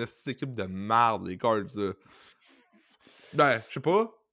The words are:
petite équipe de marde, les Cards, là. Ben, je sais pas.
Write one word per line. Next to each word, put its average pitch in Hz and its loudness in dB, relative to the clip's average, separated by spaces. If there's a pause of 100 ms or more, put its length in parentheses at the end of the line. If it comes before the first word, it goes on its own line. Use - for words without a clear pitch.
petite - -12
équipe 131 -8
de 107 -4
marde, 101 0
les 92 -8
Cards, 104 0
là. 101 -2 (1400)
Ben, 143 4
je - -16
sais 143 -8
pas. 196 2 (200)